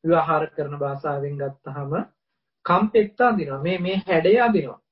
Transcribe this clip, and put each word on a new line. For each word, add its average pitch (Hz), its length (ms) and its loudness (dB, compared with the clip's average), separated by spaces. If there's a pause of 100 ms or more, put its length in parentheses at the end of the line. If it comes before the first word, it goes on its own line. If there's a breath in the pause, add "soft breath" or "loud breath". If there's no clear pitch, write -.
ව්‍යවහාර 160 440 2
කරන 147 300 -8
භාෂාවෙන් 143 600 -6
ගත්තාම 139 540 -8 (720)
කම් 180 240 2
පෙත්ත 208 320 2
අඳිනවා. 160 400 0
මේ, 180 160 -2
මේ 180 200 -2
හැඩය 185 400 2
අඳිනවා. 208 420 0 (120)